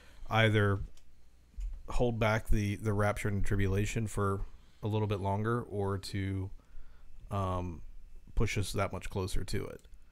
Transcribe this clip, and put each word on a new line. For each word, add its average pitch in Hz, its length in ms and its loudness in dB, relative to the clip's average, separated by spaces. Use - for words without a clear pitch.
either 104 500 6
hold 120 300 2
back 110 300 4
the, 104 260 4
the 107 180 0
rapture 104 340 2
and 101 160 2
tribulation 101 640 2
for 98 340 0
a 113 40 -4
little 107 200 0
bit 101 120 0
longer 107 440 0
or 98 340 -2
to, 95 520 -4
um, 92 500 -4
push - 220 4
us 92 160 -2
that 98 200 -2
much 90 160 -8
closer 95 340 0
to - 220 -2
it. 50 160 -12